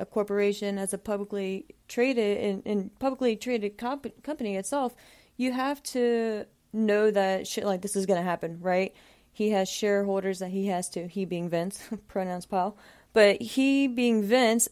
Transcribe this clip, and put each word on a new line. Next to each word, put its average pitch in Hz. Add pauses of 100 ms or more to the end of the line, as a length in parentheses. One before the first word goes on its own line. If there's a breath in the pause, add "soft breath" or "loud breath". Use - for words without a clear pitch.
a 190
corporation, 202
as 196
a 190
publicly 202 (200)
traded 233
and, 196
and 202
publicly 262
traded 214
comp-, 254
company 240
itself, 247 (440 soft breath)
you 254
have 269
to 226 (300)
know 214
that 190
shit -
like 190
this 196
is 196
gonna 185
happen, 170
right? 185 (380 soft breath)
He 214
has 190
shareholders 196
that 185
he 196
has 180
to, 175
he 196
being 175
Vince, 170 (140)
<laughs> -
pronouns 180
pal, 196 (380 loud breath)
but 208
he 277
being 240
Vince, 226